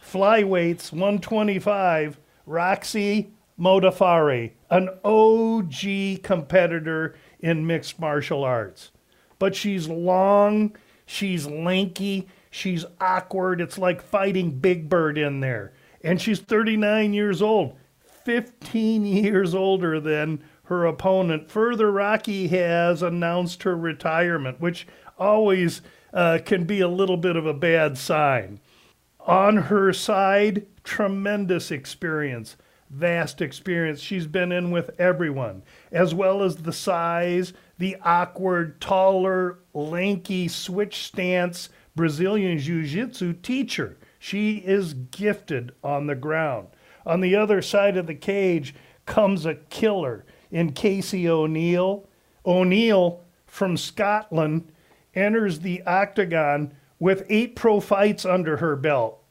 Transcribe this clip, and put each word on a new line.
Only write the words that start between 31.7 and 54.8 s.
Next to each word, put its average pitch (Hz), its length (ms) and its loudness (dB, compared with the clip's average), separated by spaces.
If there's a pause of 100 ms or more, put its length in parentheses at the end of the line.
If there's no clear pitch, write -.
vast 165 500 -2
experience. 160 600 -4
She's 185 240 -6
been 180 260 -2
in 175 200 -2
with 170 180 -2 (100)
everyone, 143 600 -2 (300)
as 165 240 0
well 196 260 0
as 180 140 -2
the 160 180 -8
size, 175 800 -2 (240)
the 185 260 -6
awkward, 175 800 0
taller, 185 760 2 (160)
lanky 175 720 -4
switch 202 580 -6
stance 180 640 -4 (260)
Brazilian 175 600 0
Jiu-Jitsu 165 760 -4 (100)
teacher. 220 560 -6 (180)
She 214 380 -4
is 190 400 -2
gifted 135 760 -6 (120)
on 143 240 -4
the 143 80 -2
ground. 143 540 -4 (360)
On 180 160 0
the 185 140 2
other 208 260 2
side 202 340 2
of 180 120 -2
the 160 80 -8
cage 180 580 -2 (320)
comes 190 400 2
a 160 80 -2
killer 156 720 -2 (240)
in 165 220 0
Casey 185 580 -2
O'Neill. 170 800 0 (340)
O'Neill 185 800 4 (240)
from 180 320 -4
Scotland, 170 920 -2 (420)